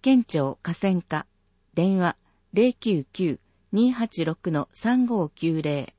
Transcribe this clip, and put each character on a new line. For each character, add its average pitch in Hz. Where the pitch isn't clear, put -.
県 262
庁 135
河 170
川 190
課。 -
電 190
話、 175
零 240
九 175
九 165
二 233
八 233
六 160
の 147
三 247
五 214
九 160
零。 147